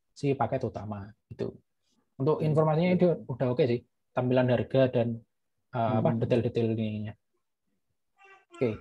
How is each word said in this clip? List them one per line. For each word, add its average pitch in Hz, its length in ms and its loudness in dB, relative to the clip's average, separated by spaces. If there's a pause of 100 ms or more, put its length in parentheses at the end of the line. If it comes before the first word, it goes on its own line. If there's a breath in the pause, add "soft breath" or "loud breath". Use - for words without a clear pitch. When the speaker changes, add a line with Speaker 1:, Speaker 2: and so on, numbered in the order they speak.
(140)
Speaker 1:
si 139 240 -2
paket 127 320 -2
utama 104 360 -10 (240)
gitu. - 200 -8 (680)
Untuk 147 200 0
Speaker 2:
Hmm, 156 80 -2
Speaker 1:
informasinya 156 480 2
Speaker 2:
oke. 175 40 2
Speaker 1:
itu 180 80 4 (200)
udah 131 240 -4
oke 123 160 2
sih, 120 140 0 (340)
tampilan 127 320 2
harga 123 440 2
dan, 117 280 -2 (560)
eh, 113 240 0
apa, 127 160 2
Speaker 2:
Hmm. 113 80 -2
Speaker 1:
detail-detail 117 520 0
ininya. 107 400 -6 (1400)
Oke, 131 160 -2 (100)